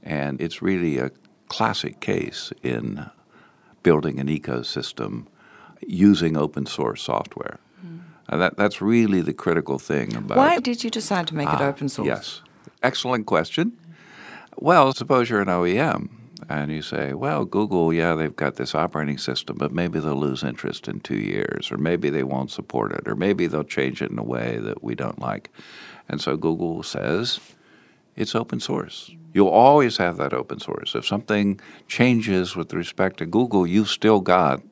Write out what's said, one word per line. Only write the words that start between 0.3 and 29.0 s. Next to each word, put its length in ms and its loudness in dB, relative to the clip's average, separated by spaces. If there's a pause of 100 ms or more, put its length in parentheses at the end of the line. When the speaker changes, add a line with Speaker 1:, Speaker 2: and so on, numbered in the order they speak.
Speaker 1:
it's 200 -6
really 380 0
a 120 -2 (380)
classic 520 -2
case 520 -4 (100)
in 440 -4 (760)
building 380 4
an 80 -2
ecosystem 960 -6 (560)
using 560 6
open 300 -2
source 340 -4
software. 580 -6 (240)
Speaker 2:
Mm. 180 -16 (280)
Speaker 1:
And 140 0
that, 160 0
that's 240 0
really 400 4
the 100 -2
critical 460 0
thing 360 -2
about 220 -2
Speaker 2:
Why 220 4
did 260 -4
you 60 -4
decide 380 -2
to 60 -10
make 140 -2
it 100 0
Speaker 1:
Ah, 100 0
Speaker 2:
open 200 -4
source? 180 -4
Speaker 1:
yes. 360 -6 (400)
Excellent 420 -2
question. 480 0 (880)
Well, 340 6
suppose 380 2
you're 100 4
an 80 2
O 160 2
E 140 2
M 320 -2 (400)
and 200 -4
you 120 -6
say, 320 -4
"Well, 300 -2
Google, 500 2
yeah, 200 2
they've 220 -2
got 200 -2
this 180 -6
operating 440 -2
system, 400 -6
but 140 -2
maybe 280 -2
they'll 140 -2
lose 300 -2
interest 440 -6
in 120 -8
two 180 -4
years, 540 -4
or 60 -6
maybe 320 0
they 120 0
won't 280 -4
support 420 -4
it, 160 -6
or 80 -2
maybe 300 2
they'll 180 -2
change 380 -2
it 80 -4
in 80 -6
a 40 -4
way 360 -4
that 260 -6
we 100 -4
don't 240 -6
like." 320 -8 (580)
And 120 -6
so 160 -2
Google 460 -2
says, 580 -2 (760)
"It's 180 -6
open 260 -4
source." 500 -8 (240)